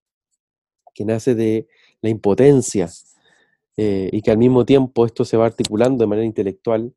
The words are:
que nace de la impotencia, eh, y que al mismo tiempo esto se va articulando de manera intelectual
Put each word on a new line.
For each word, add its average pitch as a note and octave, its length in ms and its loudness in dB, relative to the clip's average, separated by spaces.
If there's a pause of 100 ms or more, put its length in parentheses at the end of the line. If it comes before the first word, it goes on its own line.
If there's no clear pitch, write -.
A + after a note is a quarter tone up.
(960)
que G#2+ 100 -10
nace A2+ 300 -2
de A2 320 -2 (340)
la A2 80 -4
impotencia, G#2+ 800 2 (880)
eh, G2 340 -4
y G#2 120 -4
que - 80 0
al A2 80 2
mismo B2 260 4
tiempo C3 400 2
esto A#2 200 -4
se - 120 -4
va A2+ 80 2
articulando A#2 580 -2
de G#2+ 60 0
manera G#2+ 160 -2
intelectual A2 720 -6